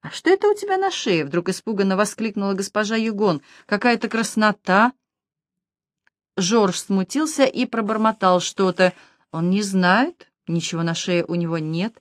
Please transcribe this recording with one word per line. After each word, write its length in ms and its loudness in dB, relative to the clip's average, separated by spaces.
«А 80 -14
что 180 -4
это 200 4
у 60 4
тебя 220 -2
на 140 0
шее?» 340 0
вдруг 240 -2
испуганно 480 -2
воскликнула 560 -2
госпожа 440 -4
Югон. 440 0
«Какая-то 440 0
краснота!» 840 2
Жорж 440 2
смутился 640 0
и 200 0
пробормотал 760 0
что-то. 520 0
Он 180 -2
не 140 2
знает, 680 0
ничего 360 -4
на 120 -2
шее 300 -2
у 100 -6
него 220 -2
нет. 440 -6